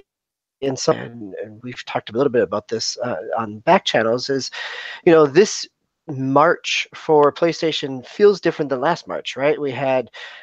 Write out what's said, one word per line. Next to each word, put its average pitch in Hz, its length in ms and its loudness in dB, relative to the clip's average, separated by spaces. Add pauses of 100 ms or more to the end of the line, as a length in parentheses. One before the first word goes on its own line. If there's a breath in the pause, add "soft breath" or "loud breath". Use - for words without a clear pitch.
(600)
in 135 140 -4
some, - 220 0
and, 117 380 -14
and 107 260 -14
we've 123 240 -14
talked - 240 -8
a 104 40 -12
little 127 180 2
bit 117 100 2
about 101 280 -2
this, - 340 -6
uh, 117 140 -4 (200)
on 107 220 -6
back 180 260 2
channels, 120 460 0
is, 135 180 -4 (560 loud breath)
you 170 60 8
know, 160 160 8
this 165 400 2 (400)
March 139 880 0
for 147 360 4
PlayStation 151 720 -4
feels 208 360 2
different 160 280 -2
than 127 120 -2
last 160 260 -2
March, - 280 -8
right? 139 240 0
We 143 120 -4
had 131 380 -2 (340 loud breath)